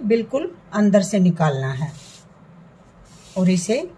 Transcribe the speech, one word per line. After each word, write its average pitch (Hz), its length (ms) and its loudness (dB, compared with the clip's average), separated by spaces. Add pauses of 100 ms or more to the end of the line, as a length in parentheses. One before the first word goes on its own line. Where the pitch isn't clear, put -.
बिल्कुल 233 480 -2 (220)
अंदर 202 280 4
से 196 180 -2
निकालना 156 540 0
है 143 180 -6 (1500)
और 185 120 2
इसे 185 280 0 (200)